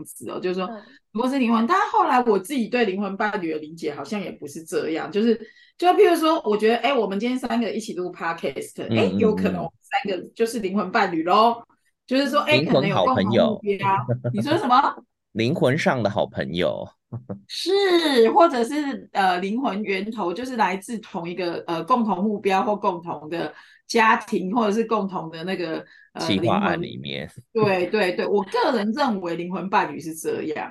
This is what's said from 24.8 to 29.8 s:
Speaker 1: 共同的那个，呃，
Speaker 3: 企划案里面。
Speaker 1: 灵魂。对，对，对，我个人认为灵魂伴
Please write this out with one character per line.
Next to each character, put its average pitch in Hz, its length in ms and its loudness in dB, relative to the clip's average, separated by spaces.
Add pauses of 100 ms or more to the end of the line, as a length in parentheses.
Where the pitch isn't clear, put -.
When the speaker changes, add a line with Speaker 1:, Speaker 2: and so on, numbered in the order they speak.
Speaker 1:
共 214 240 -2
同 160 220 -8
的 165 120 -12
那 185 140 -4
个， 160 260 -6 (300)
呃， - 80 -12
Speaker 3:
企 110 200 0
划 107 160 2
案 90 220 0
里 62 200 -8
面。 67 280 -10 (260)
Speaker 1:
灵 220 120 2
魂。 202 80 2
对， 180 140 0
对， 185 260 0
对， 185 140 -2
我 202 160 0
个 311 340 0
人 214 160 0
认 240 300 0
为 170 140 -4
灵 175 140 -8
魂 185 200 -6
伴 185 200 2